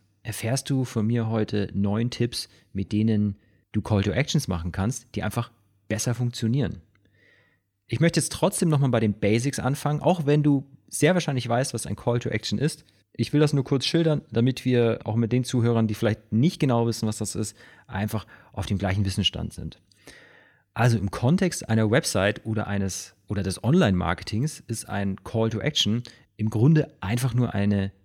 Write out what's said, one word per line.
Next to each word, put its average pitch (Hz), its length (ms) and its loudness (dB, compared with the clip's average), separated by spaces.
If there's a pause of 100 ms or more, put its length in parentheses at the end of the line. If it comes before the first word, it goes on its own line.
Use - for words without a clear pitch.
(240)
erfährst 113 460 -4
du 131 160 0
von 110 200 -2
mir 113 220 0
heute 107 460 -2
neun 101 360 0
Tipps, - 380 -4 (240)
mit 95 220 -6
denen 107 440 2 (360)
du 107 80 -2
Call 101 220 2
to 101 80 0
Actions 139 360 -2
machen 87 240 -4
kannst, 87 340 -4 (100)
die - 80 -6
einfach 110 280 -4 (380)
besser 113 260 -2
funktionieren. 117 640 0 (1080)
Ich 117 120 -2
möchte 165 220 2
jetzt - 100 -4
trotzdem - 380 0
nochmal 139 200 2
bei 117 120 2
den 104 180 0
Basics 117 400 0
anfangen, 143 400 -2
auch 170 260 0
wenn 147 180 4
du 139 220 2 (220)
sehr 156 260 2
wahrscheinlich 135 340 -2
weißt, 120 260 0
was 117 120 -6
ein - 120 -6
Call 120 220 0
to 120 100 -4
Action - 280 -4
ist. - 280 -2 (300)
Ich - 180 -4
will 147 80 6
das 147 100 4
nur 139 140 2
kurz 135 200 0
schildern, 160 360 2 (100)
damit 123 320 2
wir 120 400 2
auch 110 140 -2
mit 117 160 0
den 127 100 2
Zuhörern, 117 440 2
die 107 60 0
vielleicht 110 380 -2
nicht 120 280 2
genau 120 280 2
wissen, 113 180 -2
was 107 120 -2
das - 180 -6
ist, 107 200 -6 (300)
einfach 104 400 -4 (280)
auf 95 120 -6
dem 104 120 -2
gleichen 95 260 0
Wissensstand 92 500 -2
sind. - 280 -12 (920)
Also 117 220 4
im 95 140 -2
Kontext 170 580 0
einer 110 220 4
Website 107 560 0
oder 107 180 -2
eines, 98 500 -4 (120)
oder 98 160 -4
des 92 200 -6
Online-Marketings 107 1040 0
ist - 240 -8
ein 98 340 -4
Call 113 280 -2
to 107 80 -4
Action 120 420 -2 (340)
im 110 140 -2
Grunde 143 500 4
einfach 131 360 -2
nur 123 180 0
eine 101 380 0 (140)